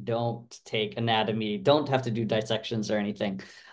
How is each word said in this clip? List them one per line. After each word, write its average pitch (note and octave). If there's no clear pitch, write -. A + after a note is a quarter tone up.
don't A#2
take G#2+
anatomy, A2
don't C3
have C3
to A#2+
do A2+
dissections A2
or G#2+
anything." G2+